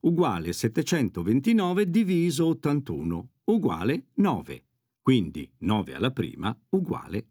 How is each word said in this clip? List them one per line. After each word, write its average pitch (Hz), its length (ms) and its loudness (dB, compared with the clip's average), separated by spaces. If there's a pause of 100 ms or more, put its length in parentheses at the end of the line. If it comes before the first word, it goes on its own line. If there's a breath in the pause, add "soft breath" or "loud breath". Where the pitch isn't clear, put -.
uguale 123 520 2
settecentoventinove 160 1400 0
diviso 170 580 2
ottantuno 98 840 -2 (140)
uguale 117 720 0
nove. 90 500 -2 (360)
Quindi 90 580 2
nove 90 360 -2
alla 117 160 -2
prima 98 460 -6 (140)
uguale - 600 -4